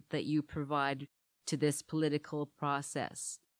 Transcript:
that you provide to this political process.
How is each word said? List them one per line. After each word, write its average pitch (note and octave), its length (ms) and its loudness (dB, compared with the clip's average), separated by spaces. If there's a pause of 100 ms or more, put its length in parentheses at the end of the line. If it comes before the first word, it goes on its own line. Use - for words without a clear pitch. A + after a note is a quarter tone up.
that C#3+ 160 0
you D3+ 160 2
provide C#3 680 -2 (380)
to D#3+ 120 0
this C#3+ 260 2
political D3+ 640 0
process. - 920 -4 (200)